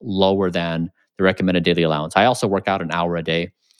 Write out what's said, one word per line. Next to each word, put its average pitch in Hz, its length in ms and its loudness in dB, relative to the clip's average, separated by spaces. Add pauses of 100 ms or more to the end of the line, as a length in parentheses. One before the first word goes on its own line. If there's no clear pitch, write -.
lower 98 500 2
than 85 400 -2 (260)
the 95 80 -2
recommended 92 400 0
daily 85 180 2
allowance. 78 340 -2
I 101 100 6
also 123 200 0
work 98 220 -2
out 98 140 -2
an 80 100 -6
hour 85 240 -2
a 85 60 -4
day. 82 300 -4 (280)